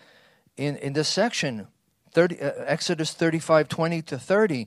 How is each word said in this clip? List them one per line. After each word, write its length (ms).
in, 220
in 160
this 140
section, 600
thirty, 220
uh, 100
Exodus 460
thirty-five 560
twenty 340
to 160
thirty, 480